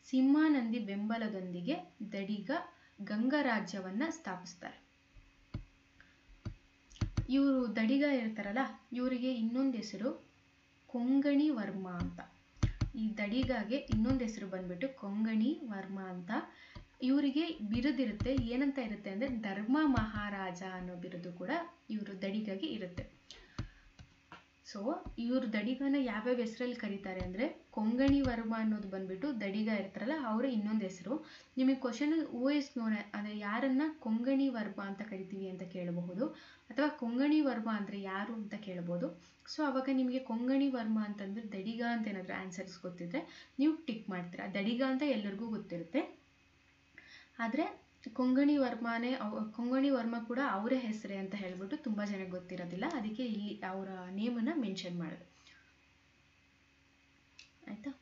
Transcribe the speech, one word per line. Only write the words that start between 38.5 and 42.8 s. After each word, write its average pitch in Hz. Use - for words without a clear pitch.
ಕೇಳಬಹುದು. 180
So 302
ಅವಾಗ 262
ನಿಮಗೆ 262
ಕೊಂಗಣಿ 262
ವರ್ಮ 220
ಅಂತಂದ್ರೆ 208
ದಡಿಗ 214
ಅಂತ 220
ಏನಾದ್ರು 190
answers 185